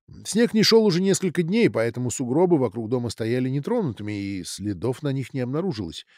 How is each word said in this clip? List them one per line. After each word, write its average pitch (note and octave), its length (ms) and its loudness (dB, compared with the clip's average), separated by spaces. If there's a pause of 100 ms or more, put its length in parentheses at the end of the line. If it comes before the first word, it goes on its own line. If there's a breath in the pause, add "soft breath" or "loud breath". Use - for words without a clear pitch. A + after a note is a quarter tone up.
(240)
Снег A#3 280 2
не A3 100 4
шел A3 220 6
уже F3+ 160 4
несколько F#3 420 0
дней, F#3 280 2
поэтому A#2 400 -2
сугробы D3+ 480 2
вокруг A#2 300 -2
дома A#2+ 200 -2
стояли A#2+ 400 -2
нетронутыми, C#3+ 640 -4
и G2 320 -6
следов G#2 580 -6
на C#3 100 -2
них C3+ 200 -6
не C3+ 80 -6
обнаружилось. B2 640 -6 (120)